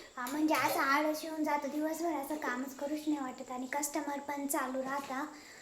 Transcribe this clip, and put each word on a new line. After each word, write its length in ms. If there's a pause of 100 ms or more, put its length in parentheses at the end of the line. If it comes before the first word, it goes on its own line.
(160)
अं, 140
म्हणजे 240
असं 260
आळस 440
येऊन 200
जातं, 240
दिवसभर 440
असं 240
कामच 400
करूच 300
नाही 140
वाटत 300
आणि 160
कस्टमर 520
पण 280
चालू 360
राहता. 440 (360)